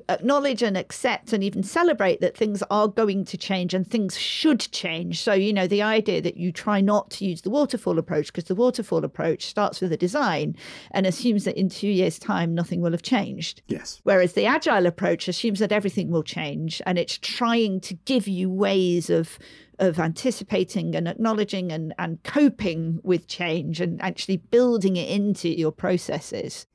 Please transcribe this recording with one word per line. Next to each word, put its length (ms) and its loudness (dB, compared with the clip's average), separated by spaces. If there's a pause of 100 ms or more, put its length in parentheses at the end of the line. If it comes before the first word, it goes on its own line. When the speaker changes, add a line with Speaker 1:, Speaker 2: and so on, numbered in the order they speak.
Speaker 1:
acknowledge 540 0
and 160 0
accept 560 -4
and 100 0
even 200 -2
celebrate 580 2
that 160 0
things 320 0
are 180 4
going 380 0
to 100 -8
change 380 -2
and 140 0
things 280 -2
should 440 0 (120)
change. 500 -6
So, 120 2
you 180 4
know, 140 2
the 160 2
idea 400 2
that 160 -2
you 140 -2
try 300 0
not 300 2
to 140 -8
use 160 -4
the 80 -6
waterfall 480 0
approach, 340 0
'cause 120 -6
the 100 -4
waterfall 500 0
approach 440 -2
starts 340 -2
with 100 0
a 60 0
design 580 0 (360)
and 160 2
assumes 380 0
that 140 -2
in 80 2
two 220 -4
years' 300 2
time, 340 -2
nothing 280 -2
will 100 0
have 100 -2
changed. 680 -4
Speaker 2:
Yes. 360 -10
Speaker 1:
Whereas 300 4
the 120 0
agile 400 2
approach 420 0
assumes 300 -2
that 140 0
everything 400 0
will 120 2
change, 600 -6
and 140 2
it's 180 -4
trying 640 0
to 140 -10 (100)
give 220 2
you 240 0
ways 580 2
of, 300 0 (400)
of 200 4
anticipating 960 -2
and 120 0
acknowledging 640 -2
and, 260 -6
and 260 -6
coping 800 2
with 240 0
change 540 -4
and 220 -2
actually 340 -2
building 600 4
it 120 -2
into 400 0
your 220 0
processes. 1040 -4